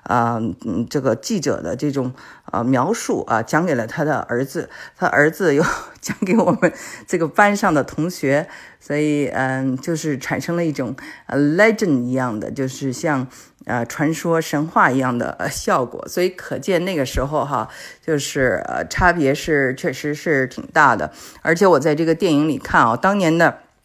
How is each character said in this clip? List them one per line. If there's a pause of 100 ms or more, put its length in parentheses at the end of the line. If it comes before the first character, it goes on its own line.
呃， (240)
嗯，
这
个
记
者
的
这
种， (400)
呃，
描
述
啊，
讲
给
了
他
的
儿
子， (260)
他
儿
子
又 (180)
<laughs>
讲
给
我
们 (360)
这
个
班
上
的
同
学。 (320)
所
以，
嗯，
就
是
产
生
了
一
种， (320)
呃，
legend
一
样
的，
就
是
像， (400)
呃，
传
说
神
话
一
样
的、
呃，
效
果。
所
以
可
见
那
个
时
候
哈， (380)
就
是，
呃，
差
别
是，
确
实
是
挺
大
的。 (320)
而
且
我
在
这
个
电
影
里
看
啊，
当
年
的 (260)